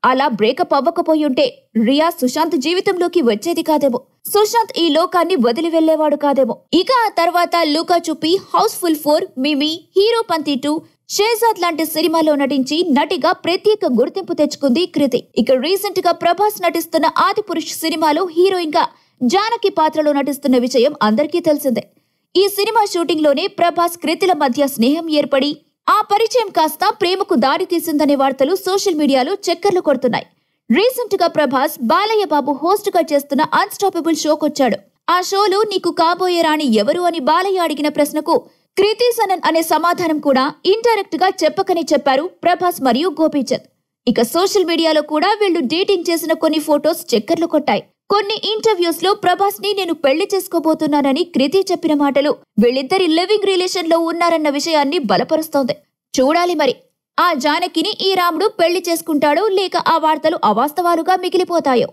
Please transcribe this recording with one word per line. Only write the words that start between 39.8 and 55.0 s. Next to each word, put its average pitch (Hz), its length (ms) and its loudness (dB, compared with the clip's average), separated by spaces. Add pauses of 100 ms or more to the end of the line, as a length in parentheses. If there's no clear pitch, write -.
కూడా 269 240 2 (220)
ఇండైరెక్ట్ 427 500 2
గా 370 140 2 (140)
చెప్పకనే 339 380 0
చెప్పారు 277 440 0 (180)
ప్రభాస్ 349 380 0
మరియు 262 280 2
గోపీచంద్. 302 560 -2 (420)
ఇక 233 140 2
సోషల్ 359 500 0
మీడియాలో 320 300 2
కూడా 302 280 0 (120)
వీళ్ళు 349 180 2
డేటింగ్ 349 500 0
చేసిన 330 240 -2
కొన్ని 320 260 0
ఫొటోస్ 302 460 0
చక్కర్లు 320 420 0
కొట్టాయి. 302 360 0 (260)
కొన్ని 403 260 0 (100)
ఇంటర్వ్యూస్ 370 580 0
లో 381 100 2
ప్రభాస్ 392 480 0
ని 403 120 -2
"నేను 370 200 -2
పెళ్లి 311 320 0
చేసుకోబోతున్నానని" 311 960 0
కృతి 294 380 0
చెప్పిన 339 320 -2
మాటలు 285 380 2 (280)
వీళ్ళిద్దరి 262 480 2
లివింగ్ 370 380 0
రిలేషన్ 370 440 -2
లో 330 100 4
ఉన్నారన్న 330 500 0
విషయాన్ని 294 500 0
బలపరుస్తోంది. 277 760 0 (380)